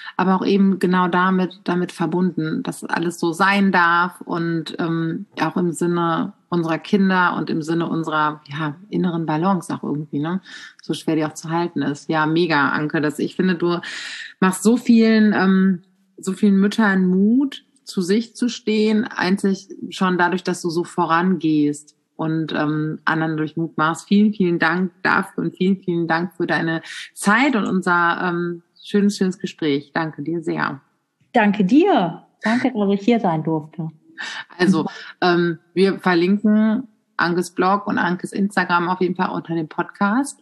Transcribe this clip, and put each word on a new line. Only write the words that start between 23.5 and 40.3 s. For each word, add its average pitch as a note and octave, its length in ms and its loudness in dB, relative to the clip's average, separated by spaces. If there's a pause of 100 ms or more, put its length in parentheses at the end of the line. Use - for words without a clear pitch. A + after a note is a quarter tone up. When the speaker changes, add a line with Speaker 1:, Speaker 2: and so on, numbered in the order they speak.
Speaker 1:
Mut E3 200 -4
machst. E3 300 -2
Vielen, G#3 260 4
vielen F3 260 2
Dank F3 340 0 (100)
dafür - 420 0
und E3+ 120 -4
vielen, F#3+ 220 2
vielen E3+ 280 -2
Dank E3 280 -2
für E3+ 120 -4
deine E3 360 -2 (320)
Zeit A#3+ 420 2
und F#3+ 100 0
unser, F3 560 2
ähm, F3 400 -4 (180)
schönes, G3+ 360 0
schönes F#3 220 0
Gespräch. D3 540 -2
Danke D#3+ 300 -4
dir D#3+ 200 -4
sehr. D#3 380 -4 (520)
Speaker 2:
Danke G#3 320 2
dir. B3 580 4 (200)
Danke, B3 300 0
dass G3+ 200 0
ich G3+ 80 0
hier A#3 200 2
sein D#3+ 220 0
durfte. D#3+ 460 -4 (680)
Speaker 1:
Also, E3 300 2 (340)
ähm, F3 380 2 (160)
wir F#3+ 240 2
verlinken G#3 880 2 (300)
Ankes F3 340 -2
Blog G3 360 0
und - 120 -2
Ankes F3+ 340 -4
Instagram F3+ 560 0
auf F3+ 120 -2
jeden F3+ 160 0
Fall F#3 140 -2
unter E3 240 -6
dem D#3+ 140 -4
Podcast. G#3 720 -2